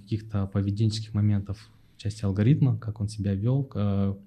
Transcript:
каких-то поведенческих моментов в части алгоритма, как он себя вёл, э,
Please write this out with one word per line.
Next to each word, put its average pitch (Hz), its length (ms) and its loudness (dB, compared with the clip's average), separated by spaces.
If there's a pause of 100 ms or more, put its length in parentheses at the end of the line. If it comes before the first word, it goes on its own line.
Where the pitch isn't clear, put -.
каких-то 104 440 -4
поведенческих 104 680 0
моментов 101 560 0 (260)
в - 60 -20
части 104 240 -6
алгоритма, 110 520 4
как 107 220 -8
он 104 80 -2
себя 101 260 -2
вёл, 127 400 0
э, 98 400 0 (120)